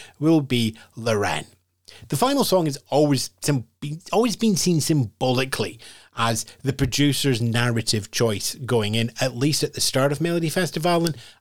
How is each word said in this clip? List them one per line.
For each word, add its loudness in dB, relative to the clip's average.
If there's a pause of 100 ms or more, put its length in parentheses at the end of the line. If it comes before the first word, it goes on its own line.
(180)
will 4
be 0 (220)
Loreen. -2 (640)
The -2
final 2
song 2
has -4 (100)
always 2 (120)
sym-, 0 (120)
been, -10 (100)
always 2
been 2
seen 2
symbolically 0 (400)
as -2 (160)
the -2
producer's 0
narrative 0
choice -2
going -2
in, 0 (100)
at -2
least 0
at -4
the -6
start 0
of -4
Melody 0
Festivalen, 0 (260)